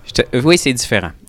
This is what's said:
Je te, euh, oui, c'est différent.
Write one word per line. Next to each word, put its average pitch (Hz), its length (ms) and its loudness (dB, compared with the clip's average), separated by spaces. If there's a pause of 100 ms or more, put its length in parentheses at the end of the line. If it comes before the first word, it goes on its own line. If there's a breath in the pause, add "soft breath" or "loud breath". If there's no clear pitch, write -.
Je - 60 -16
te, - 100 -2 (140)
euh, 123 80 0
oui, 165 140 4
c'est 135 160 0
différent. 98 380 -2 (180)